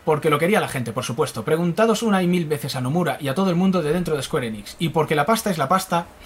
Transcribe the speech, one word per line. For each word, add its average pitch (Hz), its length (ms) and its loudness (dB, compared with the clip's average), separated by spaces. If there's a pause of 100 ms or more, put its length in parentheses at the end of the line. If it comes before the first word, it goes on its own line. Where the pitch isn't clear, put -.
Porque 156 260 2
lo 147 100 4
quería 180 200 2
la 135 80 0
gente, 117 240 -4
por 117 140 -4
supuesto. 123 400 -4
Preguntados 175 580 2
una 196 180 2
y 175 60 2
mil 175 180 2
veces 143 300 -4
a 127 60 -4
Nomura 143 400 0
y 139 80 -4
a 135 60 0
todo 190 140 2
el 170 60 2
mundo 185 260 2
de 147 120 0
dentro 170 240 -2
de 131 60 -4
Square 117 240 -4
Enix. 107 300 -10
Y 165 120 -2
porque 156 260 0
la 147 100 2
pasta 220 240 0
es 165 80 -2
la 135 120 0
pasta, 180 380 0 (180)